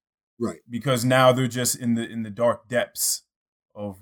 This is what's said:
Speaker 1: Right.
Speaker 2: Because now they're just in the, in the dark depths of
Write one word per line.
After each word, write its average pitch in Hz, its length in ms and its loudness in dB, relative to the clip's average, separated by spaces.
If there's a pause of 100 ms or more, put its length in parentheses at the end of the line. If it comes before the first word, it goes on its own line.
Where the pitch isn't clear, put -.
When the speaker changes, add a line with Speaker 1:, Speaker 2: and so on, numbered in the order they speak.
(400)
Speaker 1:
Right. 107 180 -6 (120)
Speaker 2:
Because 120 340 -2
now 127 280 6
they're 127 160 0
just 120 300 -4
in 120 160 0
the, 117 140 -2
in 113 140 -8
the 110 80 -10
dark 110 380 -2
depths - 540 -4 (540)
of 101 260 -10